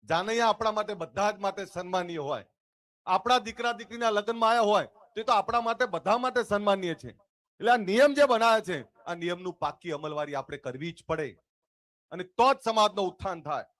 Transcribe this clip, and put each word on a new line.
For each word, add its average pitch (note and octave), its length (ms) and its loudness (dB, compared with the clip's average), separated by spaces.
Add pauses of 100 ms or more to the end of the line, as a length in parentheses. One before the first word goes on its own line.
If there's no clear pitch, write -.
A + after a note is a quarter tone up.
જાનૈયા A3 440 0
આપણા A3 240 0
માટે G#3 220 -4
બધા F#3+ 360 -2
જ G3+ 80 -12
માટે G3 280 -4
સન્માનીય F3+ 520 -4
હોય. C#3 280 -6 (600)
આપણા A#3+ 320 2
દીકરા A#3 340 -4
દીકરીના A3+ 380 -4
લગ્નમાં A3 400 2
આયા A3+ 200 4
હોય F#3 160 2 (280)
તે A3 100 -6
તો B3+ 80 2
આપણા A3+ 280 2
માટે A#3 260 -2
બધા G#3 320 0
માટે B3 260 0
સન્માનીય G3 500 0
છે. B2+ 160 -14
એટલે - 640 -4
આ B3 40 6
નિયમ A#3 380 4
જે C#4+ 120 6
બનાવ્યા A3+ 340 4
છે, F3+ 180 -6 (280)
આ E3+ 80 -6
નિયમનું F3 440 -6
પાકી D#3 340 -6
અમલવારી D3 420 -6
આપણે C#3 240 -8
કરવી C3 340 -10
જ - 120 -20
પડે D#3+ 220 -4 (840)
અને F3+ 120 -10
તો A#3 300 2
જ C4 100 -4
સમાજનું G#3 440 2
ઉત્થાન F3 340 -8
થાય. C#3 240 -6 (140)